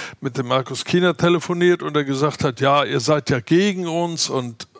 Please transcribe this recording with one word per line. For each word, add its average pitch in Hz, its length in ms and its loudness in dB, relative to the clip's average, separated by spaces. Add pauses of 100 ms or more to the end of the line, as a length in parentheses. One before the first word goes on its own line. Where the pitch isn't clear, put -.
(220)
mit 135 160 -6
dem 127 100 -4
Markus 127 380 -2
Kiener 180 320 2
telefoniert 175 680 2
und 151 140 -4
er 147 80 0
gesagt 139 400 0
hat, 123 160 -4
ja, 139 240 4
ihr 131 160 -2
seid 147 280 0
ja 127 120 0
gegen 185 480 2
uns. 170 400 -2
Und 123 400 -6 (100)